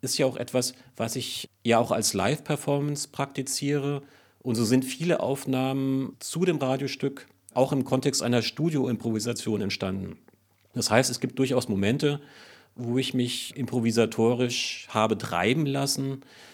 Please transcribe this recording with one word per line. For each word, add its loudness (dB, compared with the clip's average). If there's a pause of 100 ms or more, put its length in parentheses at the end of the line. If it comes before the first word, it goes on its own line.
ist -4
ja 4
auch 0
etwas, -2 (220)
was -4
ich -6 (160)
ja 6
auch 2
als 0
Live-Performance -2
praktiziere. -4 (400)
Und -2
so 2
sind 6
viele -2
Aufnahmen -2
zu -2
dem 2
Radiostück -2 (260)
auch 4
im 2
Kontext 0
einer 2
Studioimprovisation 0
entstanden. -4 (560)
Das 0
heißt, 4
es -8
gibt -6
durchaus 2
Momente, 2 (540)
wo -2
ich -2
mich -2
improvisatorisch 0
habe 4
treiben 0
lassen, -2 (320)